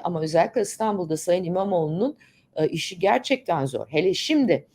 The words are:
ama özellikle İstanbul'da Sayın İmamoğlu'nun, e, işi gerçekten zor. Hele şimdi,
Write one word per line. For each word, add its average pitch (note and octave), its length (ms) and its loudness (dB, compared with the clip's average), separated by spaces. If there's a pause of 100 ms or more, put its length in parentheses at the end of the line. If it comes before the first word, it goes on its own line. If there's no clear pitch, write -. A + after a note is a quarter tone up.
ama F3 180 -4
özellikle E3 400 2
İstanbul'da G3+ 560 -4
Sayın F3+ 260 0
İmamoğlu'nun, F3+ 760 -2 (380)
e, D#3 120 0
işi E3+ 320 -6
gerçekten F#3+ 680 2
zor. C3+ 240 -6
Hele F3+ 240 2
şimdi, B3 600 2